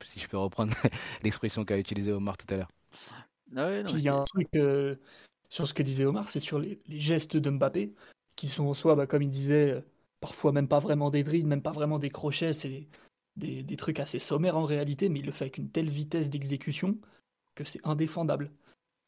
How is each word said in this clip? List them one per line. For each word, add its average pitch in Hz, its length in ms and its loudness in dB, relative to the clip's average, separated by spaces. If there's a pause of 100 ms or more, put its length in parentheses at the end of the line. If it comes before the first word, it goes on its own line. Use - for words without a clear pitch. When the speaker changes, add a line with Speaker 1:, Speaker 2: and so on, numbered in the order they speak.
Speaker 1:
si - 140 -16
je - 80 -10
peux 101 100 -4
reprendre 104 360 0
<laughs> - 500 0
l'expression 107 420 0
qu'a 101 120 2
utilisée 101 340 -2
Omar 101 260 -2
tout - 160 -8
à 98 40 0
l'heure. 92 140 -6 (840)
Speaker 2:
Ah 135 100 -2
ouais, 202 180 -2
non, - 20 -6
Speaker 3:
Puis 175 100 -2
Speaker 2:
mais 156 60 2
Speaker 3:
il 143 40 4
y 143 40 4
a - 20 6
Speaker 2:
c'est 139 80 2
Speaker 3:
un 139 60 0
truc, - 300 0
euh, 139 400 4 (540)
sur 151 180 -2
ce - 60 -6
que - 80 0
disait 135 240 2
Omar, 208 240 0
c'est - 100 -4
sur 151 200 -4
les, 180 280 -6
les 151 120 -10
gestes 156 380 2
de 147 120 2
Mbappé, 139 460 0 (400)
qui - 120 -6
sont 143 180 -2
en 143 80 0
soi, 156 220 6
bah, 139 120 4
comme 147 160 4
il 139 80 0
disait, 139 400 4
euh, 131 100 -4 (380)
parfois - 320 0
même 139 160 2
pas 147 120 4
vraiment 147 300 2
des 143 140 2
dribbles, 151 240 2
même 143 140 2
pas 156 100 -2
vraiment 151 260 0
des 143 120 -2
crochets, 156 440 -2
c'est 151 160 -4
des, 147 200 -12 (480)
des, 135 260 -6
des 143 140 -6
trucs 156 220 -4
assez 139 200 -4
sommaires 156 380 2
en 160 80 2
réalité, 147 440 0
mais 147 100 0
il 139 60 -8
le 143 60 -4
fait 139 140 -6
avec - 120 -8
une 139 140 -6
telle 160 180 0
vitesse 151 400 -2
d'exécution 143 680 -2 (580)
que 147 80 -10
c'est - 240 -8
indéfendable. 151 640 0 (560)